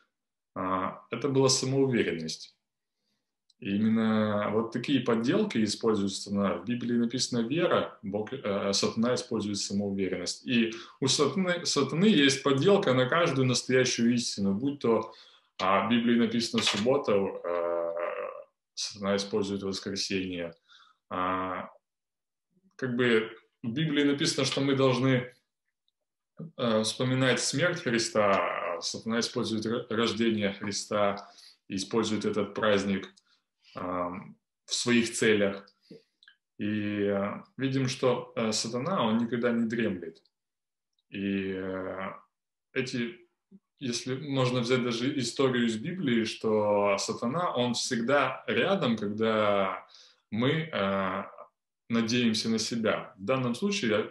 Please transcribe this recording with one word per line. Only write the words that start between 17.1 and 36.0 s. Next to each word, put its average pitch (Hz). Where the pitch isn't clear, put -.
э, 85
сатана 101
использует 98
"воскресенье". 95
А, 92
как 123
бы 117
в 113
Библии 147
написано, 143
что 139
мы 139
должны, 131
э, 110
вспоминать 127
смерть 170
Христа, 113
а 85
сатана 113
использует 110
р-, 113
рождение 107
Христа, 101
использует 107
этот 101
праздник, 101
ам, 90
в -
своих 120
целях. 101